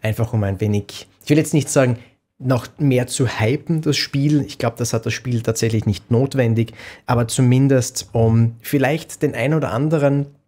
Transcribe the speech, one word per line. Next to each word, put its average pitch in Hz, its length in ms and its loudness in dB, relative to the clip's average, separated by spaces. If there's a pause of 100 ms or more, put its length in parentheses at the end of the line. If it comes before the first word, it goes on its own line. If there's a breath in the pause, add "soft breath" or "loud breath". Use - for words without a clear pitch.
einfach 110 300 -2
um 107 100 0
ein 98 180 -2
wenig, 104 460 -4 (160)
ich - 80 -4
will 147 80 6
jetzt - 160 -2
nicht 147 140 0
sagen, 123 320 2 (400 loud breath)
noch 127 260 -2 (120)
mehr 127 280 2
zu 123 220 -2
hypen, 151 540 -2
das 151 140 0
Spiel. 143 440 0
Ich - 180 -8
glaub, 117 160 -2
das 120 180 -4
hat 120 140 -4
das 120 60 -2
Spiel 120 300 -4
tatsächlich 113 440 -2
nicht - 240 -4
notwendig, 117 640 0 (340 loud breath)
aber 120 220 0
zumindest, 131 800 2
um 113 500 2
vielleicht 143 640 -2
den 139 140 -2
ein 131 180 0
oder 143 160 -2
anderen 143 560 0 (220)